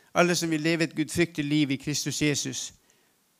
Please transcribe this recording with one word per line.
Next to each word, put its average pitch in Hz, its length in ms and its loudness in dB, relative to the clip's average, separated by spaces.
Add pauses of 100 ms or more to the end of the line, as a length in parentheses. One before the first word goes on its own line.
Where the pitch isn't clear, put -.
(140)
«Alle 175 220 4
som 165 160 -2
vil 156 100 0
leve 165 220 2
et 151 120 -4
gudfryktig 160 500 -2
liv 143 260 2
i 135 80 -2
Kristus - 420 -4
Jesus.» 139 520 -2 (680)